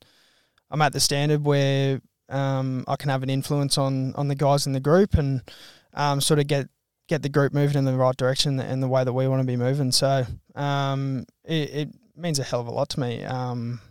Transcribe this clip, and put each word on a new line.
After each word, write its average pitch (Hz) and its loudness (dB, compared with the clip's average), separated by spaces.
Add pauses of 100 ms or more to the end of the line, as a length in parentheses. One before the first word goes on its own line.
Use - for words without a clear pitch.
(680)
I'm 151 -2
at 147 4
the 139 -2
standard 147 2
where, 139 2 (280)
um, 135 -2
I 139 -2
can 143 -4
have 131 0
an 131 -2
influence 139 0
on, 135 0
on 143 -2
the 143 -2
guys 143 2
in 135 -2
the 135 -2
group 160 4
and, 139 0 (540)
um, 143 0
sort 147 4
of 143 2
get, 143 -2 (400)
get 147 -2
the 143 -2
group 143 2
moving 143 2
in 135 2
the 131 2
right 127 4
direction 135 0
and 131 -4
the 131 0
way 131 2
that 127 -2
we 131 0
wanna 131 2
be 127 -2
moving. 127 0
So, 135 2 (280)
um, 139 -4 (180)
it, 156 -4
it 147 -6 (260)
means 165 -4
a 135 -4
hell 123 -4
of 117 -8
a 117 -8
lot 127 -2
to - -6
me, 117 -4
um, 120 -6